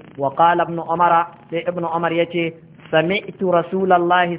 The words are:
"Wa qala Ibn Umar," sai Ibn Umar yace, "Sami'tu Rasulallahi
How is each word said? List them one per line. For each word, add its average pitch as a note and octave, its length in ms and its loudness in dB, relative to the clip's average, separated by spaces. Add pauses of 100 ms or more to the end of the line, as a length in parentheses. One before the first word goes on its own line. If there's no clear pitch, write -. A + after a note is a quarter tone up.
(180)
"Wa C3+ 140 -2
qala E3+ 320 4
Ibn E3 160 -6
Umar," E3+ 540 0 (160)
sai E3 180 -6
Ibn F3 160 -6
Umar E3 300 -2
yace, E3+ 400 -2 (380)
"Sami'tu F#3 600 -2
Rasulallahi F3 880 2